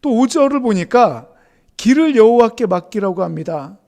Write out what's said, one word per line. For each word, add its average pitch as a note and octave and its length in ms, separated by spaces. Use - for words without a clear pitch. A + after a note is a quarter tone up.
또 B3+ 160
오 B3+ 100
절을 C#4 340
보니까 G3+ 680
길을 C#4+ 380
여호와께 A3+ 520
맡기라고 F#3 560
합니다. E3 540